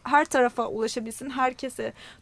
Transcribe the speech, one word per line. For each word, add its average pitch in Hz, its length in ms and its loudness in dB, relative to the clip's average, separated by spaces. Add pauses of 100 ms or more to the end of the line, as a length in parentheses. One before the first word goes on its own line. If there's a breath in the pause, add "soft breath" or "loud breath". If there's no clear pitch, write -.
her 285 200 6
tarafa 240 420 2
ulaşabilsin, 226 640 -4
herkese 254 600 -2 (300 loud breath)